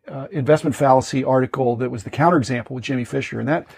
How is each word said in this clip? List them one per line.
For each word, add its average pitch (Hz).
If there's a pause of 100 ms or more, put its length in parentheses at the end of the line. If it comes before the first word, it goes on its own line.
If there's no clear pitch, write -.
uh, -
investment 151
fallacy 131
article 127
that 123
was 120
the -
counterexample 131
with 127
Jimmy 127
Fisher. 131
And 117
that 170 (120)